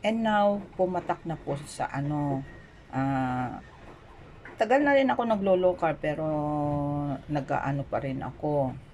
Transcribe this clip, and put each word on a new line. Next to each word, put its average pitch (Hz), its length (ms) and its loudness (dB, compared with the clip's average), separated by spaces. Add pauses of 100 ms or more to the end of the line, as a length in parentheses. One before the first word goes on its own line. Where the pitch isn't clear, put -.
And 226 240 0
now, 202 480 4
pumatak 180 560 0
na 160 80 -4
po 143 320 -6
sa - 240 -4
ano, 143 480 -2 (480)
ah, 131 720 -2 (960)
tagal 233 240 4
na 285 160 6
rin 269 160 6
ako - 80 0
naglo-low 190 560 4
carb, 156 240 0
pero 151 240 -2 (1040)
nag-aano 139 560 -2
pa - 160 -2
rin 135 240 -4
ako. 139 480 0 (220)